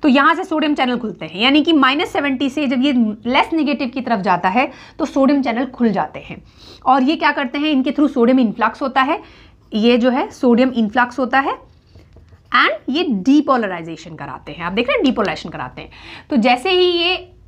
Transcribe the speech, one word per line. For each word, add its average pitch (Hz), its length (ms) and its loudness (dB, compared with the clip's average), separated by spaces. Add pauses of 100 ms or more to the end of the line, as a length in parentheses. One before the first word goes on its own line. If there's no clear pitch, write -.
तो 311 60 4
यहाँ 285 260 4
से 359 100 -6
सोडियम 311 300 -2
चैनल 254 240 -2
खुलते 196 280 -10
हैं, 170 140 -8
यानी 277 220 4
कि 339 100 2
माइनस 277 400 2
सेवेंटी 277 380 -2
से 294 160 -2
जब 247 160 0
ये 285 100 2 (380)
लेस 277 220 0
नेगेटिव 294 360 -2
की 262 120 -8
तरफ 240 200 -2
जाता 180 280 0
है, 254 240 0 (260)
तो 330 60 -2
सोडियम 269 380 2
चैनल 254 240 -2
खुल 240 260 0
जाते 156 280 -4
हैं। - 240 -16 (420)
और 269 160 4
ये 294 140 2
क्या 294 160 0
करते 285 260 -4
हैं, 294 80 -2
इनके 294 240 0
through 285 220 0
सोडियम 262 280 4
इन्फ्लक्स 220 420 0
होता 269 200 0
है, 320 200 -2 (520)
ये 233 240 4
जो 247 120 2
है 302 200 -2
सोडियम 247 400 2
इन्फ्लक्स 240 480 0
होता 262 220 0
है, 330 180 -2 (1000)
and 330 180 0 (160)
ये 311 140 -2
डीपोलराइजेशन 202 1080 0
कराते 143 380 -14
हैं। 165 120 -12
आप 175 80 -6
देख 233 160 -2
रहे 571 80 0
हैं, 427 80 0
डीपोलराइजेशन 196 440 -2
कराते 147 340 -12
हैं। - 80 -18 (400)
तो 302 60 0
जैसे 247 340 2
ही 359 200 4
ये 349 420 -2 (160)